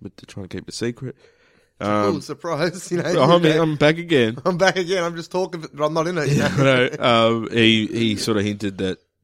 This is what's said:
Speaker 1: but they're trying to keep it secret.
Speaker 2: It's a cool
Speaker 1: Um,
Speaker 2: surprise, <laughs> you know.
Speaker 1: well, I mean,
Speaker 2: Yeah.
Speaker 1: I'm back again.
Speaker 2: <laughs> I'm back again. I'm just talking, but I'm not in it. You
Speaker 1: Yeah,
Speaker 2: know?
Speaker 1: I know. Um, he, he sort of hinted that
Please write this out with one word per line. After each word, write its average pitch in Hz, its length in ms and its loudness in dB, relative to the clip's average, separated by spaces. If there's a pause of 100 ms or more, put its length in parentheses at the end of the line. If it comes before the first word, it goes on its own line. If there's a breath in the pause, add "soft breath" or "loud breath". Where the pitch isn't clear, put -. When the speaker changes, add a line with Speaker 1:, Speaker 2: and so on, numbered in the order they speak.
Speaker 1:
but - 160 -18
they're - 80 -20
trying 98 220 -16
to 95 100 -14
keep 90 100 -14
it - 60 -16
secret. 123 420 -8 (640 soft breath)
Speaker 2:
It's 101 100 -6
a 104 160 2
cool 101 100 0
Speaker 1:
Um, - 60 -6
Speaker 2:
surprise, 165 680 -6
<laughs> - 0 -
you 175 60 -2
know. 170 60 -2 (120)
Speaker 1:
well, 156 160 4
I 175 80 8
mean, 160 160 4
Speaker 2:
Yeah. 160 60 2
Speaker 1:
I'm 156 140 0
back 151 220 4
again. 139 440 2
Speaker 2:
<laughs> - 40 -8
I'm 180 120 0
back 185 200 2
again. 180 260 -2
I'm 170 120 -6
just 165 160 -14
talking, 180 300 -4
but 143 220 -8
I'm 151 100 0
not 165 140 0
in 180 120 -4
it. 139 100 0
You 143 60 2
Speaker 1:
Yeah, 143 200 0
Speaker 2:
know? 135 380 4
Speaker 1:
I 143 40 -8
know. 117 460 4
Um, - 80 -8
he, 113 360 4
he 113 300 -2
sort 110 200 0
of 98 80 0
hinted 104 320 -6
that 92 220 -4 (240)